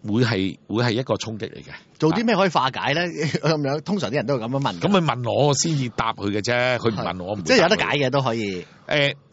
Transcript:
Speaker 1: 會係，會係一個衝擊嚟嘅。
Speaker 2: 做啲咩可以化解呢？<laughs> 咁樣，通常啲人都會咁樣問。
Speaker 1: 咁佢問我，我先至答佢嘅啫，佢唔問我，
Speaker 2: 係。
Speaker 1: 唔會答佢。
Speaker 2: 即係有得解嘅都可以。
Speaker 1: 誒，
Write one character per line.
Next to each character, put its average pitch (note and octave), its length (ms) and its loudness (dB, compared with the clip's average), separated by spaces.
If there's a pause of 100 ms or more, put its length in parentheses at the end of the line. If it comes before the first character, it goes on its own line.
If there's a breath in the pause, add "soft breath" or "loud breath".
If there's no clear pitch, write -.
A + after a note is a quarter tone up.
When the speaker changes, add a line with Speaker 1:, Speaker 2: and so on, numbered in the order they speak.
Speaker 1:
會 G#2+ 200 2
係， F#2+ 340 0 (100)
會 A2+ 160 0
係 A#2+ 80 0
一 A#2+ 100 -2
個 A2+ 140 -2
衝 A2 220 -8
擊 G#2 120 -10
嚟 - 120 -16
嘅。 C#3+ 100 -18 (260)
Speaker 2:
做 D#3+ 140 4
啲 A3 120 0
咩 A3+ 100 2
可 F#3+ 120 4
以 - 20 0
化 C3 220 2
解 A2+ 240 -2
呢？ E3 100 0
<laughs> E3 360 -4
咁 D3+ 200 2
樣， C#3+ 220 -2
通 G3 160 -2
常 A2+ 120 -2
啲 A#2+ 40 -4
人 B2+ 120 0
都 C#3 120 0
會 A2 60 -4
咁 A2+ 40 -4
樣 C3+ 120 -2
問。 G#2+ 200 -2
Speaker 1:
咁 D3+ 80 0
佢 F#3+ 160 4
問 A#2+ 260 -2
我， A#2 180 4
我 C#3+ 60 4
先 D#3+ 220 0
至 B2+ 140 0
答 A2+ 240 -2
佢 G2+ 160 -4
嘅 G#2 100 0
啫， B2 380 2
佢 A#2 120 0
唔 G#2 60 -4
問 F2+ 280 -6
我， G2+ 120 -4
Speaker 2:
係。 G#2 40 -6
Speaker 1:
唔 - 20 -8
會 - 0 -
答 - 0 -
佢。 - 0 -
Speaker 2:
即 F#3+ 100 2
係 A#3 100 8
有 E3 60 6
得 G#3 80 4
解 E3 80 -2 (140)
嘅 C3 120 2
都 C#3 120 2
可 A#2+ 120 0
以。 G2 300 -4 (220)
Speaker 1:
誒， C#3+ 280 0 (180)